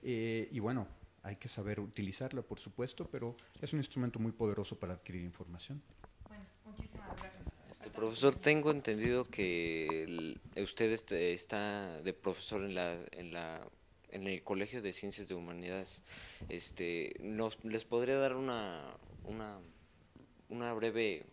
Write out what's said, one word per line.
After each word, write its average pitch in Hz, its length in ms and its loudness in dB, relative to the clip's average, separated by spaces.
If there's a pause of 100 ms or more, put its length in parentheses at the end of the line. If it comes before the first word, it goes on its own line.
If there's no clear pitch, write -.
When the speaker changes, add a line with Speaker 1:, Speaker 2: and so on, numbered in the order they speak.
Speaker 1:
eh, 113 480 2
y 127 80 0
bueno, 110 280 2 (360)
hay 98 140 -4
que - 100 -8
saber 104 320 0
utilizarla, 107 640 -2
por - 160 -6
supuesto, 120 520 -4
pero 120 240 -4 (240)
es 156 140 -2
un 151 60 4
instrumento 123 400 0
muy 113 120 2
poderoso 104 460 2
para 90 160 -4
adquirir 90 300 -6
información. 87 580 -8 (460)
Speaker 2:
Bueno, 202 180 -14 (180)
muchísimas 214 560 -8
gracias. 190 280 -10
Speaker 3:
Este, - 240 -10
Speaker 2:
Hasta - 200 -10
Speaker 3:
profesor, 113 420 6
Speaker 2:
luego. - 80 -6
Speaker 3:
tengo 151 300 8
entendido 120 540 4
que 82 800 2
el, 82 360 -4 (220)
usted 110 300 4
este, 87 420 2
está 101 720 -2
de 92 100 2
profesor 98 500 -2
en 98 120 -2
la, 87 200 2 (180)
en 85 200 -8
la, 82 340 -6 (420)
en 98 180 -4
el 92 160 0
Colegio 104 400 0
de 92 100 0
Ciencias 101 340 -6
de 95 60 -4
Humanidades. 87 720 -6 (460)
Este, 85 720 -2
¿nos, 110 460 -2
les 110 180 -2
podría 123 360 4
dar 135 160 4
una, 104 600 -2 (280)
una, 107 340 -6 (920)
una 120 240 -2
breve 110 600 2